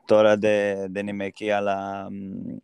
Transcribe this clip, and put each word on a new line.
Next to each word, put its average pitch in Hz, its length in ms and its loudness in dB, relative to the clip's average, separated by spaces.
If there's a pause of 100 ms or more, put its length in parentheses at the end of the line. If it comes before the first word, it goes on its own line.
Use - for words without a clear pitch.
τώρα 107 320 6
δε-, 101 540 0
δεν 101 180 -6
είμαι 101 160 -6
εκεί, 104 260 -6
αλλά, 98 600 -2
μ, 98 540 -12